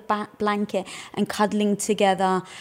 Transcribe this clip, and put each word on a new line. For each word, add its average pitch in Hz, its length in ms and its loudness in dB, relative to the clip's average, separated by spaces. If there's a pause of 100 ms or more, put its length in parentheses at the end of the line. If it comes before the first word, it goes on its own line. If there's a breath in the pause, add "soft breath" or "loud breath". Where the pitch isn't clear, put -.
ba-, 208 280 -2
blanket 202 500 0 (280 loud breath)
and 202 140 0
cuddling 208 480 2
together. 190 680 2 (180 loud breath)